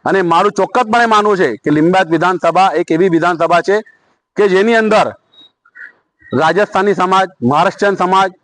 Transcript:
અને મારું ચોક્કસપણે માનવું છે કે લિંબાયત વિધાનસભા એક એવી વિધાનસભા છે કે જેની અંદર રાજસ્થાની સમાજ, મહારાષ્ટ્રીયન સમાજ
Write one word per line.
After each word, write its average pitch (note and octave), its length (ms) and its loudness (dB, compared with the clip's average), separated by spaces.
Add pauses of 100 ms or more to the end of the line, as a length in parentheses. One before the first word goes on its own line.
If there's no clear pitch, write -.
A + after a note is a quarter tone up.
અને F#3 120 0 (120)
મારું G3 280 0
ચોક્કસપણે A3+ 540 0
માનવું G#3 280 2
છે C#3+ 80 0 (140)
કે D3 140 -2
લિંબાયત F3+ 380 0
વિધાનસભા F3+ 540 0 (100)
એક E3+ 160 -2
એવી F#3 200 0
વિધાનસભા E3+ 520 0
છે G3+ 100 0 (600)
કે G3+ 160 2
જેની A3+ 280 2
અંદર G#3 240 0 (1300)
રાજસ્થાની F#3+ 640 0
સમાજ, F#3+ 260 0 (220)
મહારાષ્ટ્રીયન F#3 520 0
સમાજ F#3+ 280 0 (140)